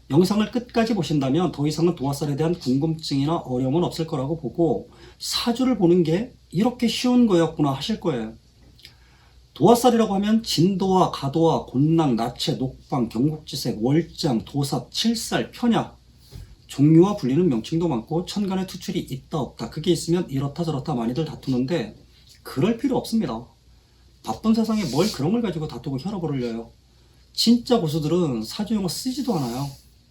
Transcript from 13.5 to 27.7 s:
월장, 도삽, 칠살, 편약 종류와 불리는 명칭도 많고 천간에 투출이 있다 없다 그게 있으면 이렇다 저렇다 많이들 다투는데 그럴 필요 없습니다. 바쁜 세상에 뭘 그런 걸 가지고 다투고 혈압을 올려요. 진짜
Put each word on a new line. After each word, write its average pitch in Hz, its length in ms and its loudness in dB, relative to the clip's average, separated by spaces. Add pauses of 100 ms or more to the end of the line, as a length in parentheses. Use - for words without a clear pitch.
월장, 139 600 0
도삽, 139 440 -4
칠살, - 600 -2
편약 208 480 -2 (680)
종류와 165 500 6
불리는 139 300 2
명칭도 160 400 0
많고 151 380 -4
천간에 190 420 -4
투출이 180 340 -8
있다 - 380 -8
없다 - 300 -8
그게 160 220 -4
있으면 170 400 0
이렇다 139 340 -4
저렇다 135 300 -4
많이들 123 320 -2
다투는데 131 680 -4 (480)
그럴 202 360 0
필요 247 180 0
없습니다. 151 480 -2 (800)
바쁜 - 320 0
세상에 220 300 0
뭘 151 280 0
그런 156 200 -2
걸 240 100 0
가지고 160 260 -4
다투고 127 300 -8
혈압을 175 320 -6
올려요. 117 400 -6 (640)
진짜 233 460 2